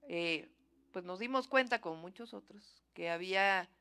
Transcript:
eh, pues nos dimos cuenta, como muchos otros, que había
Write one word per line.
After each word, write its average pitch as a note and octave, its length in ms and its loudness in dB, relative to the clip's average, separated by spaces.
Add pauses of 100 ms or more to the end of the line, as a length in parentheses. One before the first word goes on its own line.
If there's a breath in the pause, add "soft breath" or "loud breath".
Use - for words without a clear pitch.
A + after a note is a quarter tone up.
eh, E3+ 440 -2 (440)
pues F#3 140 -8
nos F3+ 120 -8
dimos B3+ 300 -2
cuenta, B3 340 4
como E3 140 -6
muchos F#3+ 400 -14
otros, G3+ 480 -20 (100)
que E3+ 160 -6
había F#3+ 580 2 (140)